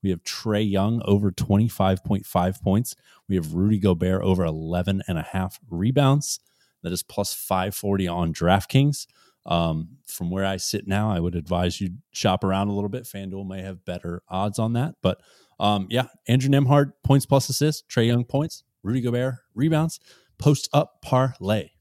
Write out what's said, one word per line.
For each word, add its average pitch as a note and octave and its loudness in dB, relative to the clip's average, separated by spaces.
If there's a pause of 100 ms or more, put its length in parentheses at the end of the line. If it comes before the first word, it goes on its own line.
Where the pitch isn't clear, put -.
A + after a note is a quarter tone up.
We G2 0
have F2 -4
Trae G#2+ -2
Young G#2 0
over G2+ 4
twenty-five G2 2
point G2+ -2
five F#2 0
points. G2 0 (340)
We G2 -2
have D#2+ -4
Rudy G2+ 2
Gobert F#2 2
over F#2 2
eleven F2 -2
and F2 -2
a D2+ -4
half F#2 -6 (100)
rebounds. C3 0 (440)
That F2 -6
is F2+ -4
plus - -6
five F#2+ -2
forty G2 -2
on E2+ -2
DraftKings. G#2 2 (400)
Um, E2 -2 (100)
from F2 -8
where F#2+ -2
I G2 -2
sit - -6
now, G2+ 0
I F#2 0
would F2 -2
advise F2 -2
you F#2+ -4 (220)
shop F#2 0
around G2 0
a G2+ -2
little G2+ -2
bit. A#2+ -10
FanDuel G2 -10
may F#2 -10
have F#2+ -12
better F2 -8
odds G2 -4
on A2+ 0
that. B2 -2
But, F#2 0 (400)
um, G2+ 2
yeah, A#2 0 (200)
Andrew B2+ 4
Nembhard, C#3 4 (120)
points C3+ 4
plus C3+ 2
assists, D3+ -2
Trae A2+ 2
Young A#2+ 2
points, - -6 (180)
Rudy A#2+ -2
Gobert, B2 -2 (180)
rebounds, D#3 0 (380)
post - 2
up - 0
parlay. A2 0 (100)